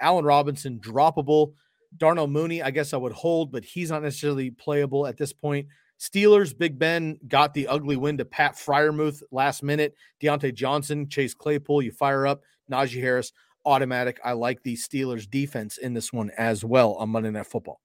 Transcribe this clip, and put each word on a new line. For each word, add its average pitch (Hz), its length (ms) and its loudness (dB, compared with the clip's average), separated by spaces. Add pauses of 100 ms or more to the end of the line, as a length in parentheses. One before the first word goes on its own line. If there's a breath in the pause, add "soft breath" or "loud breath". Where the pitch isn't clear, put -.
Allen 165 240 2
Robinson, 143 540 0
droppable. 147 720 2 (440)
Darnell 160 280 4
Mooney, 160 380 -2
I 135 80 -2
guess 143 200 -2
I 147 60 -2
would 123 140 -4
hold, 165 400 -2
but 123 120 -8
he's 175 280 -8
not 156 100 -4
necessarily 143 480 -4
playable 143 560 -2
at 123 100 -8
this 143 160 -6
point. 143 360 -4 (320 soft breath)
Steelers, 202 580 4
Big 160 220 -2
Ben 160 480 0
got 143 260 4
the 139 140 -4
ugly 139 300 -2
win 147 200 -2
to 123 80 -4
Pat 147 300 0
Freiermuth 151 760 0
last 135 320 -2
minute. 147 320 0 (300 soft breath)
Deontay 143 320 0
Johnson, 143 520 -2
Chase 139 280 -2
Claypool, 147 480 0
you 113 80 -6
fire 139 340 0
up. 143 160 -2 (300)
Najee 127 280 -2
Harris, 123 320 -2 (340)
automatic. 127 580 0
I 123 80 -4
like 120 320 -4
the 120 120 -6
Steelers 120 540 -8
defense 135 480 -6
in 127 160 -8
this 113 180 -6
one 110 240 -4
as 113 300 -2
well 117 280 4
on 107 160 -4
Monday 110 200 -2
Night 107 160 -6
Football. - 400 -10